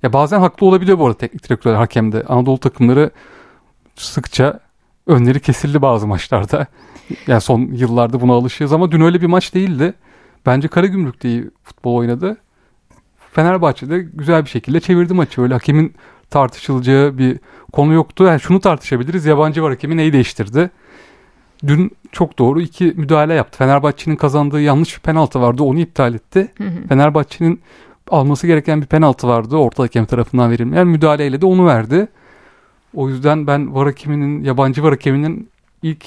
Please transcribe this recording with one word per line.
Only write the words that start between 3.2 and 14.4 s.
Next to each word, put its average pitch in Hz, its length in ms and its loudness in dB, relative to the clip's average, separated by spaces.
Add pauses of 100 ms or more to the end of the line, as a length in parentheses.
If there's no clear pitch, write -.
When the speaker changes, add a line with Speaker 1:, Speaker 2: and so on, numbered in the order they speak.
Speaker 1:
sıkça - 640 -4 (460)
önleri 131 340 2
kesildi 143 420 -2
bazı 113 240 0
maçlarda. 101 600 -4 (600)
Yani 120 140 2
son 120 200 0
yıllarda 120 600 -2
buna 123 120 2
alışığız 127 400 -2
ama 165 200 0
dün 160 80 2
öyle 170 200 4
bir 175 60 -2
maç 180 280 0
değildi. 185 400 -2 (520)
Bence 135 220 0
Karagümrük 180 540 -2
de 127 60 -2
iyi 117 220 -4 (140)
futbol - 300 -6
oynadı. 123 420 -2 (960)
Fenerbahçe 160 580 0
de 170 80 -2
güzel 160 460 -2